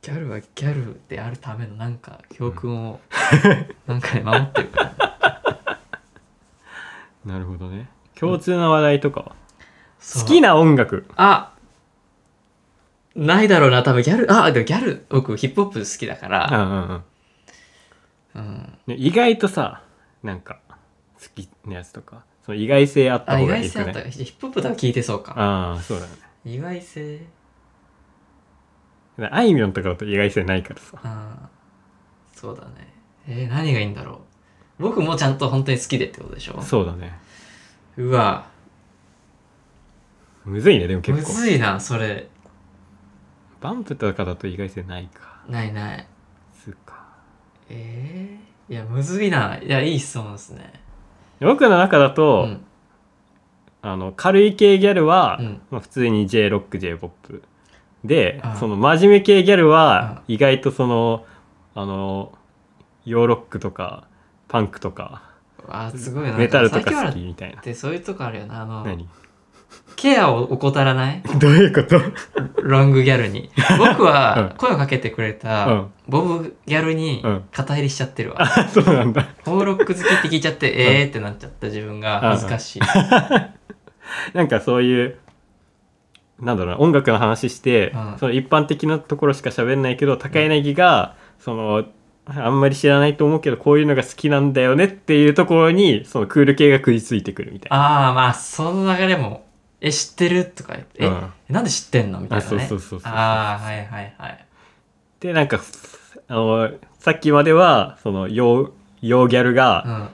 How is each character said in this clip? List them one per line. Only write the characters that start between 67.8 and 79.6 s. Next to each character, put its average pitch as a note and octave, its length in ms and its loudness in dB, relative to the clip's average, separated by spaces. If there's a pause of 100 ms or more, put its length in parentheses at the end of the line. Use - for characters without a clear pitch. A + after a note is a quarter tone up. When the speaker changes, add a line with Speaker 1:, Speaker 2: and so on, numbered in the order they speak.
Speaker 1:
う D#3+ 40 -6
い F3 40 -8
う - 40 -8
と F#3+ 120 -12
こ D3+ 120 -10
あ A#2 60 -8
る G#2 100 -12
よ G#2+ 40 -16
な。 A2+ 160 -14
あ A2 60 -12
の、 A2 160 -12
Speaker 2:
何？ F2 260 -10 (840)
Speaker 1:
ケ C#4 240 2
ア D#3+ 120 4
を A#2+ 120 0 (100)
怠 C#3 300 0
ら C3+ 100 2
な C3 200 0
い？ F3+ 160 -12
Speaker 2:
<laughs> - 100 -2
ど D3 80 6
う C#3+ 40 8
い F#3 160 10
う C#3 60 0
こ C#3+ 100 4
と？ E3+ 160 6 (640)
Speaker 1:
ロ C#3 240 4
ン C#3 60 6
グ C3 120 4
ギ C3 60 4
ャ C3 80 4
ル A2+ 100 0
に。 - 220 -10 (300)
僕 A3+ 240 4
は、 A#2+ 480 4
Speaker 2:
う - 20 -16
ん。 - 40 -18
Speaker 1:
声 B3 160 0
を D#3 40 0
か C#3 80 0
け C3 140 -2
て A#2 100 -6
く - 120 -8
れ G#2+ 120 -4
た、 G#2+ 320 -4
Speaker 2:
う G#2+ 80 2
ん。 G2+ 200 -4 (140)
Speaker 1:
ボ C#3 140 0
ブ E3+ 340 -6 (120)
ギ D3+ 80 -2
ャ D#3 100 0
ル D#3+ 80 -2
に、 D#3+ 300 -4
Speaker 2:
う A#2 60 -2
ん。 G2 220 -4
Speaker 1:
肩 C3+ 240 -6
入 C#3+ 60 -2
り C#3 80 -2
し - 80 -8
ち C3+ 60 -4
ゃ - 20 -4
っ - 40 -10
て - 140 -10
る - 100 -8
わ。 F3+ 100 0
Speaker 2:
あ、 - 240 2
そ G#3+ 140 2
う - 40 2
な C#3 180 4
ん A#2+ 100 2
だ。 C3+ 140 -2 (160)
Speaker 1:
ホ F3+ 160 -2
ー G3 40 2